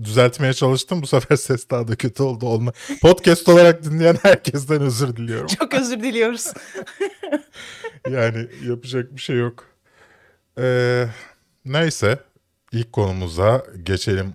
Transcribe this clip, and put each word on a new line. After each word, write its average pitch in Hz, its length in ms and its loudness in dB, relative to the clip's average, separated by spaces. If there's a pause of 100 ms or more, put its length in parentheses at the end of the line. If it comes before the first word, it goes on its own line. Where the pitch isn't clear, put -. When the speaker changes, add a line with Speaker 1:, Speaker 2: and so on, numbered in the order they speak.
Speaker 1:
düzeltmeye 123 500 2
çalıştım. 131 480 -2
Bu 139 60 -8
sefer 143 280 2
ses - 340 -4
daha 120 180 -2
da 110 80 -4
kötü 131 280 -4
oldu. 123 220 -4
Olma-, 117 280 -2 (280)
podcast 175 480 4
olarak 170 340 8
dinleyen 165 380 2
herkesten 147 600 2
özür 127 340 -2
diliyorum. 113 320 -6
Speaker 2:
Çok 196 260 -4
özür 254 260 -2
diliyoruz. 233 580 -2
<laughs> - 60 -20 (1500)
Speaker 1:
Yani 117 380 -2 (200)
yapacak 123 480 -8
bir 131 60 -16
şey 135 160 -4
yok. 120 280 -4 (920)
Ee, 123 460 0 (600)
neyse, 139 540 -2 (520)
ilk 117 220 -6
konumuza 92 680 0 (200)
geçelim 95 520 -4